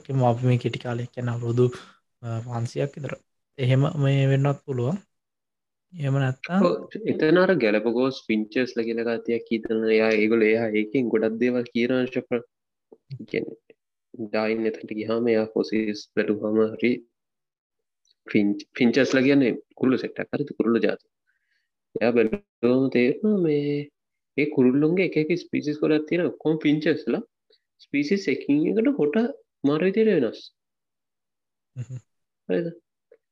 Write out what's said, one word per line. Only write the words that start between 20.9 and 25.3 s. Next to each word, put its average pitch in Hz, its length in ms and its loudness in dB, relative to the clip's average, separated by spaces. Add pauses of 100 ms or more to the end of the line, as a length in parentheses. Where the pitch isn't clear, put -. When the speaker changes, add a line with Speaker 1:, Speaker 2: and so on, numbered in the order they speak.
Speaker 2:
එයා 117 180 0
බැලුවම 123 800 0
තේරෙනවා 147 480 2
මේ, 147 380 0 (600)
මේ 147 120 2
කුරුල්ලුන්ගේ 147 600 2
එක - 100 -6
එක 156 180 0